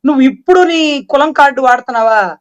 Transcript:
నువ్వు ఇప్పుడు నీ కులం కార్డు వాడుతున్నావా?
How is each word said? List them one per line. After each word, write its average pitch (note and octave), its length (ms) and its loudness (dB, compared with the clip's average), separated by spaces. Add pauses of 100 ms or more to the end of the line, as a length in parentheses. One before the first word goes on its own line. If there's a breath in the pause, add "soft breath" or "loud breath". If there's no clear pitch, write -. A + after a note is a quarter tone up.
నువ్వు C4+ 180 2
ఇప్పుడు F4+ 380 2
నీ E4 200 0 (300)
కులం D4 220 0
కార్డు C#4 280 0
వాడుతున్నావా? A#3+ 600 0 (200)